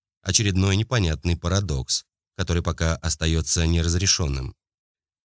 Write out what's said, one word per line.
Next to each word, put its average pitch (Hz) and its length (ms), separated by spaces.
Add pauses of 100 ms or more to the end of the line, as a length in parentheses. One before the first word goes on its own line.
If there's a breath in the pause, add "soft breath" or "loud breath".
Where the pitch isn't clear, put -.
(220)
Очередной 98 520
непонятный 87 600
парадокс, 87 680 (320)
который 87 260
пока 82 340
остаётся 80 680
неразрешённым. 82 920 (720)